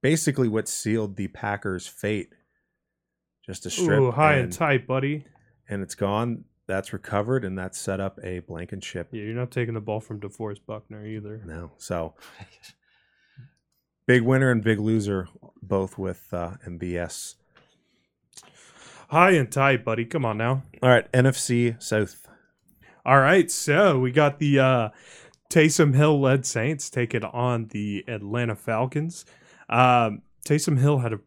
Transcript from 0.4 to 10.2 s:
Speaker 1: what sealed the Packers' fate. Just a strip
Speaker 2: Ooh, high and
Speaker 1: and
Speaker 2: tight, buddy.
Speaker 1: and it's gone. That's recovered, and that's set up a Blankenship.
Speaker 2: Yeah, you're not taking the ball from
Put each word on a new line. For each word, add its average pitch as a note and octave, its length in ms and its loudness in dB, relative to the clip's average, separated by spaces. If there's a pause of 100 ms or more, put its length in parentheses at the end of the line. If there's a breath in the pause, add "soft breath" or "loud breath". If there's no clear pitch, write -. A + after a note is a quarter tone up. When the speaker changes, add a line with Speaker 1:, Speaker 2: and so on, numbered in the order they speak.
Speaker 1:
what G#2+ 200 -2
sealed G#2+ 480 -4
the G2 120 -6
Packers' G2+ 580 -6
fate. G#2 480 -6 (1120)
Just F#2+ 180 -14
a A2 60 -10
strip D#3 300 0
Speaker 2:
Ooh, B2+ 100 4
high D3 240 4
and C3 100 0
Speaker 1:
and A#2 80 -8
Speaker 2:
tight, C#3 340 -2
buddy. C#3 380 -4 (440 soft breath)
Speaker 1:
and G2+ 140 -6
it's - 120 -12
gone. A2 500 -2 (220)
That's F#2+ 260 -6
recovered, G#2 520 -4
and F#2+ 140 -8
that's F#2 220 -10
set F#2+ 180 -6
up G2 240 -8
a F#2 180 -8
Blankenship. F2 680 -12
Speaker 2:
Yeah, A2 140 -12
you're A2 100 -10
not B2 160 -6
taking A#2 240 -4
the A2 60 -6
ball G#2+ 200 -6
from G#2+ 200 -14